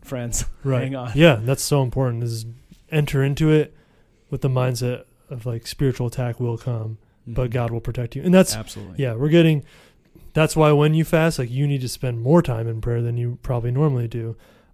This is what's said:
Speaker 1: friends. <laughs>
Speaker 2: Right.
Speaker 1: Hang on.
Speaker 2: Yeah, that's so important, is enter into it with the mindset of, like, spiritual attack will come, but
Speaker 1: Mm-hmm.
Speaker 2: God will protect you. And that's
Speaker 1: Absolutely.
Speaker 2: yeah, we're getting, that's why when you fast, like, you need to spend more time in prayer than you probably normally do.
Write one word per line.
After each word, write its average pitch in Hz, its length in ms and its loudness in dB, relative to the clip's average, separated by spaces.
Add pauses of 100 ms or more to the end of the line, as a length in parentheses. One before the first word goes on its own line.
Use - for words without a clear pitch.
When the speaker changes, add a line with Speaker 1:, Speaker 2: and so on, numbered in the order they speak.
Speaker 1:
friends. 120 420 -6 (100)
<laughs> - 120 -18
Speaker 2:
Right. 131 180 0
Speaker 1:
Hang 135 140 -6
on. 120 180 -8
Speaker 2:
Yeah, 151 260 8
that's 131 220 -2
so 143 200 2
important, 123 380 -2
is 113 240 -6 (460)
enter 143 320 0
into 143 260 2
it 151 240 2 (560)
with 135 120 -6
the 139 80 0
mindset 127 560 -2 (240)
of, 117 160 -12
like, 117 200 -6
spiritual 127 420 -2
attack 120 300 -6
will 117 200 -4
come, 110 400 -8 (280)
but 120 200 -4
Speaker 1:
Mm-hmm. 117 80 -6
Speaker 2:
God 120 180 -2
will 117 100 -6
protect 120 360 -6
you. 139 60 -8
And 180 100 4
that's 185 240 6
Speaker 1:
Absolutely. 104 440 -14
Speaker 2:
yeah, 123 140 -2
we're 135 140 -2
getting, 160 340 6 (720)
that's 156 200 2
why 151 200 6
when 151 200 4
you 160 120 2
fast, 160 340 2
like, 123 100 -4
you 135 160 -2
need 143 140 -2
to 127 100 -6
spend 120 320 -6
more 151 200 6
time 113 260 -4
in 113 140 -6
prayer 117 200 -2
than 117 140 -4
you 120 260 -6
probably 120 300 -4
normally 127 380 0
do. 113 260 -8 (380)